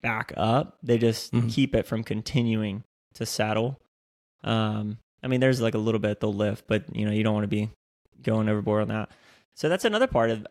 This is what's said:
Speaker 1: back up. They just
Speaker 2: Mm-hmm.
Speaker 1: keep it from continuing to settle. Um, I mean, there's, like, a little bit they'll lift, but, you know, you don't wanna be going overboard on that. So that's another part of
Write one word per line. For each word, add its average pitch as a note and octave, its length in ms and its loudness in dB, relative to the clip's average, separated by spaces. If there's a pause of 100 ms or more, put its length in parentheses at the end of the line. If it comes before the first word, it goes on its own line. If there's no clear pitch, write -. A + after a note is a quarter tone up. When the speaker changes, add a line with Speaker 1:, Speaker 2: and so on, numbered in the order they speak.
Speaker 1:
back A2+ 360 -4
up. A2+ 460 0
They A#2 140 4
just A2+ 360 0
Speaker 2:
Mm-hmm. A#2+ 140 2
Speaker 1:
keep B2 280 2
it A2+ 120 0
from A2+ 160 -4
continuing A2 800 -2 (320)
to A2+ 100 -6
settle. A2 540 -2 (640)
Um, G#2+ 560 -2 (240)
I C3 40 -6
mean, B2+ 120 2
there's, B2+ 200 4
like, A2+ 140 0
a A#2 60 0
little A2 200 0
bit G#2 200 -2
they'll A2 140 0
lift, G#2 340 -2
but, - 280 -2
you G#2+ 100 -2
know, G#2 60 0
you G#2+ 120 2
don't G#2+ 100 2
wanna G#2 140 0
be G#2+ 240 -2 (500)
going A2 260 0
overboard G#2+ 360 0
on A2 60 -4
that. G#2+ 200 -6 (460)
So - 120 -2
that's F3 160 0
another A3+ 220 2
part A2+ 240 2
of G#2+ 200 -2